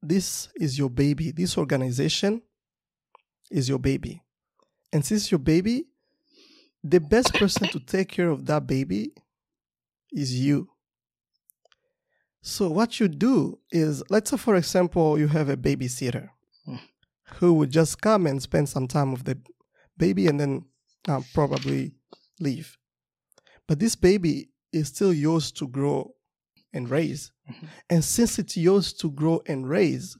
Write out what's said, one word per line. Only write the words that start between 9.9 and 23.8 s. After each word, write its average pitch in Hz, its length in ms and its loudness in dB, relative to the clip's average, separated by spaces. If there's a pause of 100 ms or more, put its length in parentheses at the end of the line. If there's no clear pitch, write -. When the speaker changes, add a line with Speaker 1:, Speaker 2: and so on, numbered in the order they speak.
Speaker 1:
is 135 260 -2
you. 143 300 0 (1700)
So - 300 -4
what 214 300 0
you 214 80 4
do 170 500 0 (140)
is, 156 360 0
let's 208 220 2
say, 285 60 -2
for 214 180 2
example, 170 640 2
you 151 100 2
have 147 200 0
a 139 80 -2
babysitter 131 720 -4 (360)
Speaker 2:
Hmm. 131 120 -12 (640)
Speaker 1:
who 175 140 6
would 151 180 2
just 156 280 2
come 208 280 2
and 139 120 -2
spend 147 280 0
some 131 180 -4
time 139 260 0
with 127 120 -8
the 131 140 -4 (600)
baby 185 300 2
and 143 100 2
then, 143 260 -2 (440)
uh, 135 140 -2 (120)
probably 139 580 -2 (460)
leave. 151 380 -6 (920)
But 151 140 -2